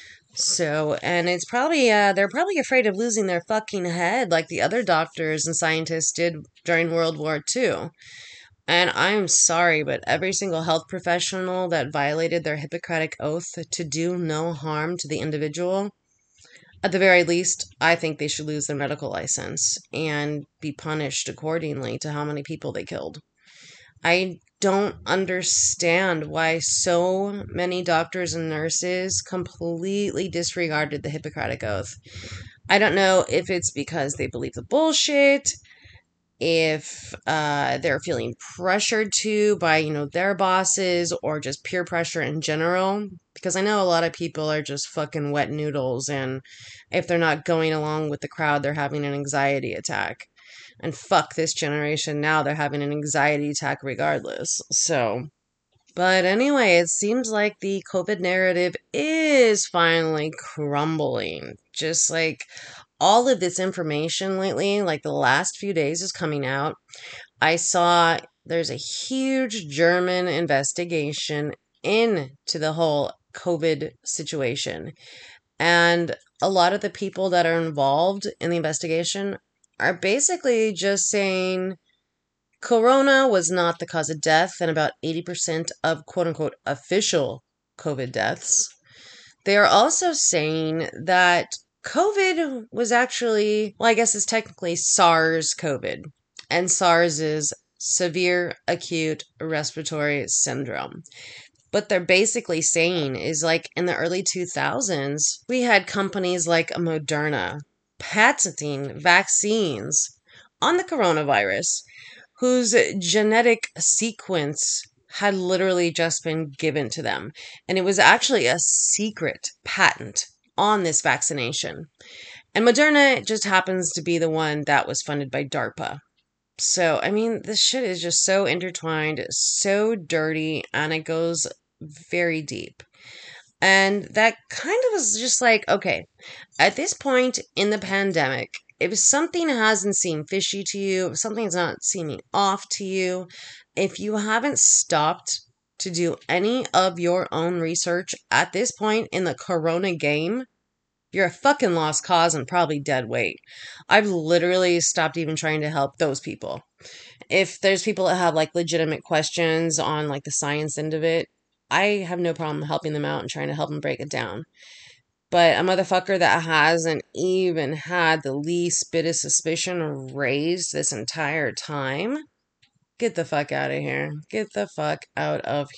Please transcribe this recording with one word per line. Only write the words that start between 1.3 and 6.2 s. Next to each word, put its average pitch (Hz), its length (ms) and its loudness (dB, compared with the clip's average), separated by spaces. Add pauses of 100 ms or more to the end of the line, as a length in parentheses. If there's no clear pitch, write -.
probably, 269 440 2
uh, 208 240 6
they're 196 160 2
probably 349 300 0
afraid 254 260 2
of 202 100 2
losing 220 300 0
their 175 220 0
fucking 214 380 -2
head 180 440 0
like 165 180 2
the 135 140 -4
other 226 220 0
doctors 160 640 0
and 165 80 -4
scientists 160 560 0
did 170 240 0 (280)